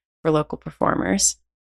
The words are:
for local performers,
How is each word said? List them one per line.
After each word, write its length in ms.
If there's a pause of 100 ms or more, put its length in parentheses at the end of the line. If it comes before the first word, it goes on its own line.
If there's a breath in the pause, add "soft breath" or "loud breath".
(220)
for 80
local 280
performers, 800 (320)